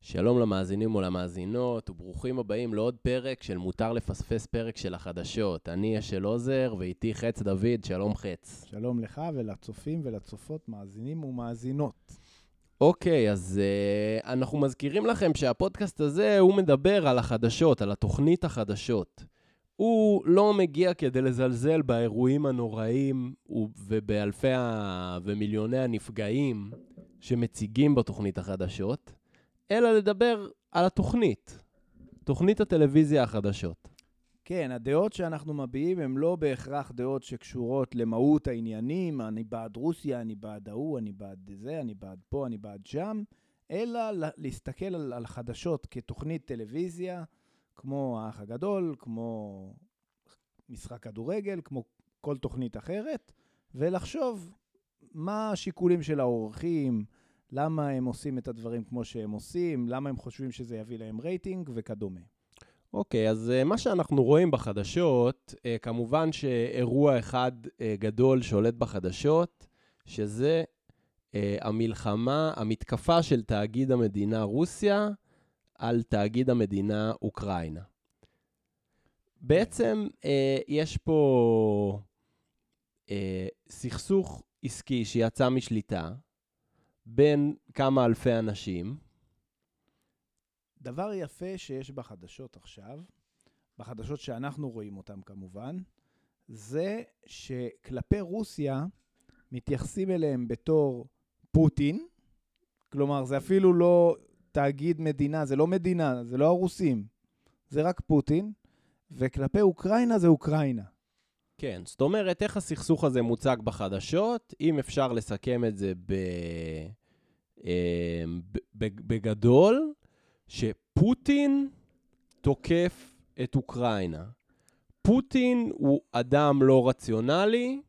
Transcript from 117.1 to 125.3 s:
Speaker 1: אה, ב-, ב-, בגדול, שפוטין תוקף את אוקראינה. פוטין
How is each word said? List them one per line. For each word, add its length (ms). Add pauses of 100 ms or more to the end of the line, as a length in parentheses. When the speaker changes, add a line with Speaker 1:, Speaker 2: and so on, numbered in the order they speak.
Speaker 1:
אה, 580 (280)
ב-, 60 (180)
ב-, 380
בגדול, 800 (540)
שפוטין 1200 (720)
תוקף 720 (320)
את 120
אוקראינה. 720 (760)
פוטין 720